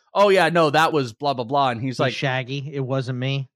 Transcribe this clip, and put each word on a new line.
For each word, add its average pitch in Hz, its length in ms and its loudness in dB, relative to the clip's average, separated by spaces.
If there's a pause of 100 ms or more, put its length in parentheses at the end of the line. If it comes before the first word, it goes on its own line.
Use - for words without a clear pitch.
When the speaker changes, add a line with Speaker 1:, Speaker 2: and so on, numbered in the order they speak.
(120)
Speaker 1:
"Oh 202 180 4
yeah, 180 180 4
no, 165 220 4
that 151 220 2
was 135 200 -2
blah, 139 220 -4
blah, 123 100 -4
blah." 135 260 0
And 113 100 -4
he's 127 180 -4
Speaker 2:
Hey, 151 60 0
Speaker 1:
like, 123 100 -2
Speaker 2:
"Shaggy, 135 580 -6
it 143 80 -6
wasn't 127 380 -4
me." 135 380 -4